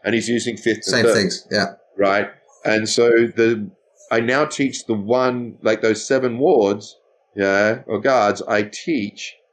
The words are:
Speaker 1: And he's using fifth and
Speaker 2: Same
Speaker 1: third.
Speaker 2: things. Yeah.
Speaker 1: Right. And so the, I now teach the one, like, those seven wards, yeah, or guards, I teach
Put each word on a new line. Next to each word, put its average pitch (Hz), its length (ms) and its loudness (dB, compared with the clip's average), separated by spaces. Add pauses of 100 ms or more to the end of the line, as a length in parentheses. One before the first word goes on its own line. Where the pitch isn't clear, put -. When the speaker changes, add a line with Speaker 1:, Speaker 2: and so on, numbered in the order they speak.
Speaker 1:
And 107 100 -2
he's 107 140 -2
using 117 300 -4
fifth 110 180 -2
and - 80 -16
Speaker 2:
Same 117 220 0
Speaker 1:
third. 117 80 4
Speaker 2:
things. 98 360 -2
Yeah. 101 220 -2 (240)
Speaker 1:
Right. 98 320 0 (380)
And 110 200 0
so 120 220 2
the, 113 640 2 (400)
I 117 100 0
now 131 240 0
teach 139 400 -6
the 117 100 -2
one, 120 680 -2
like, 110 180 0
those 110 260 0
seven 131 320 0
wards, 110 560 2 (400)
yeah, 101 520 2
or 101 140 -4
guards, 107 460 2
I 107 180 0
teach 107 680 -8 (180)